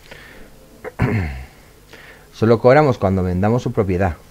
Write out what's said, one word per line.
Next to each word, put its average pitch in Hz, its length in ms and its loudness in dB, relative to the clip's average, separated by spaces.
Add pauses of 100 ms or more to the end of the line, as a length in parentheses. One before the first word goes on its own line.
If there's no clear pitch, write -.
(960)
<clears throat> - 1400 -8
"Solo 110 260 2
cobramos 135 380 4
cuando 95 260 0
vendamos 98 400 -2
su 127 80 -6
propiedad. 95 460 -2 (140)